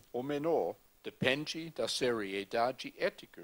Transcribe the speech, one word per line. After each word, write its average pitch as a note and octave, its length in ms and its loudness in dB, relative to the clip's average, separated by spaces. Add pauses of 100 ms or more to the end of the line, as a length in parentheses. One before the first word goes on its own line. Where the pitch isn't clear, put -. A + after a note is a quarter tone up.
(120)
ou B2 100 -2
menor, D3 520 2 (280)
depende D3+ 680 0
da A#2+ 160 -2
seriedade A#2 1120 0
ética - 460 -4